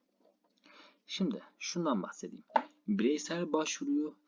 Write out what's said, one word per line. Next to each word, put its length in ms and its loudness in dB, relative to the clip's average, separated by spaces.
Şimdi 360 0
şundan 440 0
bahsedeyim. 420 -10
Bireysel 640 2
başvuruyu 640 0